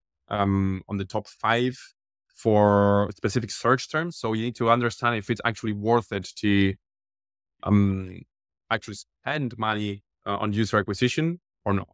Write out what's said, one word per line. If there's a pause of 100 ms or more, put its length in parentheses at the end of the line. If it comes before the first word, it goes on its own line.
(300)
um,
on
the
top
five (480)
for
specific
search
terms.
So
you
need
to
understand
if
it's
actually
worth
it
to, (880)
um, (500)
actually
spend
money, (240)
uh,
on
user
acquisition (240)
or,
no,